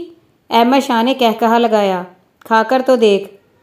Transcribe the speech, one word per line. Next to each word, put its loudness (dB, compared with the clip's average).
अहमद 2
शाह -2
ने 0
कहकहा 0
लगाया, 0
"खाकर 0
तो 2
देख।" 0